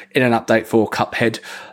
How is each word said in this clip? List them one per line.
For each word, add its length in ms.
in 100
an 100
update 340
for 220
Cuphead. 500